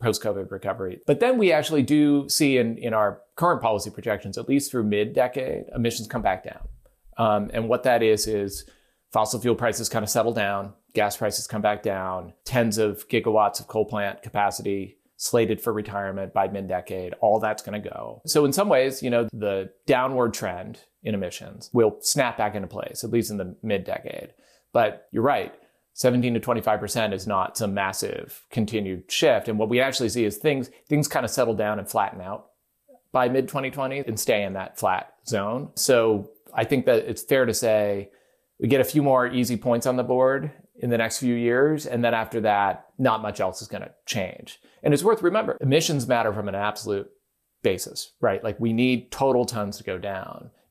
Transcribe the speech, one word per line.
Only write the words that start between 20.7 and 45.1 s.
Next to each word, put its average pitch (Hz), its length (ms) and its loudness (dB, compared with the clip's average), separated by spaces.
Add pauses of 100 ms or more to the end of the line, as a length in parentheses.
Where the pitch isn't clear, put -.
in 107 100 -4
emissions - 600 -8
will 110 260 4
snap 127 380 -2
back 104 180 -2
into 98 140 -8
place, - 340 -10
at 117 60 -8
least 113 200 0
in 107 60 -6
the 92 260 -6
mid-decade. 95 680 -6 (420)
But 113 400 0
you're 113 120 0
right, 120 300 0 (400)
seventeen 123 420 2
to 113 40 0
twenty-five 110 400 0
percent 107 340 -2
is 95 140 -6
not 95 300 -2
some 101 160 -2
massive - 760 -6
continued 101 640 -4
shift. 123 380 2
And 107 100 -2
what 110 80 2
we 120 140 2
actually 131 260 0
see 113 160 0
is 104 140 0
things, 135 320 -2 (180)
things 151 220 0
kind 131 160 -2
of 113 60 -6
settle 113 220 0
down 107 260 -2
and 95 100 -10
flatten 98 320 -2
out 95 300 -12 (600)
by 127 160 4
mid 127 220 2
twenty 135 220 -4
twenty 135 280 -4
and 120 180 -6
stay 107 260 2
in 95 100 -4
that 95 260 -10
flat 92 360 -2 (120)
zone. 113 480 -4
So 113 560 4 (220)
I 117 100 0
think 127 220 0
that 120 240 4
it's 107 140 -8
fair 135 220 2
to 113 80 0
say 104 560 0 (480)
we - 120 0
get 135 100 6
a 127 60 4
few 147 180 2
more 131 240 4
easy 123 300 0
points 120 280 0
on 127 120 2
the 123 60 2
board 131 480 2 (300)
in 123 80 -2
the 117 80 2
next 113 220 -2
few 123 160 2
years. 127 500 2
And 120 200 -2
then 117 80 2
after 113 280 -2
that, 101 440 2 (120)
not 117 240 2
much 107 200 -6
else 92 200 -4
is 101 60 -14
gonna - 240 -12 (140)
change. - 540 -8 (220)
And 147 120 4
it's 143 100 2
worth 220 180 4